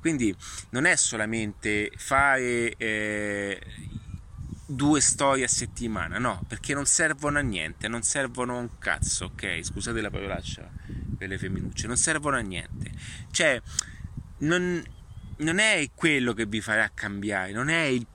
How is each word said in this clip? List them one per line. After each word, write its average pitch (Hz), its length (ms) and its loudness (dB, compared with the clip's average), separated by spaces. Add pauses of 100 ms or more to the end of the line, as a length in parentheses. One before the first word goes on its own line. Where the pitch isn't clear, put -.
Quindi 127 340 2 (360)
non 127 120 0
è 175 140 6
solamente 107 960 0
fare, 127 800 4
eh, 104 840 -2 (1040)
due 143 320 4
storie 135 460 4
a - 20 -2
settimana, 101 720 -2
no, 110 280 0
perché - 260 -4
non 139 120 -2
servono 147 540 2
a - 20 2
niente, 92 460 -2
non 117 140 -2
servono 123 560 -2
a - 20 -4
un 120 180 -8
cazzo, - 480 0
ok? 90 380 -4
Scusate 110 380 -4
la 104 80 -2
parolaccia 95 600 -6 (480)
per 95 120 -6
le 95 80 -2
femminucce, 95 500 -4
non 123 80 -2
servono 147 400 2
a 120 60 0
niente. 90 500 -6 (400)
Cioè, 135 300 4 (760)
non, 175 440 2 (540)
non 165 220 2
è 202 360 4
quello 131 380 4
che 110 120 0
vi 107 140 -2
farà 107 340 2
cambiare, 101 600 -2
non 127 160 0
è 165 140 4
il 127 320 2